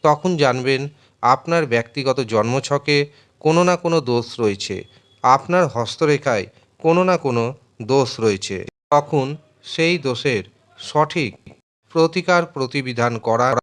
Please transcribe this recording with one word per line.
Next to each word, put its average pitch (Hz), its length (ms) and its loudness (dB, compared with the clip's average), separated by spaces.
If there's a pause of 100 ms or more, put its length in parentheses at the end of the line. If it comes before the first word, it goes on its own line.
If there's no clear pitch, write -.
তখন 160 320 2
জানবেন 131 440 0 (420)
আপনার 139 440 2
ব্যক্তিগত 123 520 -2 (120)
জন্মছকে 135 680 0 (440)
কোনো 160 240 2
না 180 120 4
কোনো 165 240 0
দোষ 120 260 -2 (120)
রয়েছে, 101 380 -2 (480)
আপনার 139 440 4
হস্তরেখায় 120 800 0 (360)
কোনো 170 220 2
না 185 120 2
কোনো 120 280 0 (380)
দোষ 127 280 2 (100)
রয়েছে। 101 380 -2 (320)
তখন 147 360 0 (440)
সেই 170 280 0
দোষের 127 440 -2 (360)
সঠিক 151 540 -2 (600)
প্রতিকার 170 500 2 (100)
প্রতিবিধান 127 680 -2
করার 117 440 2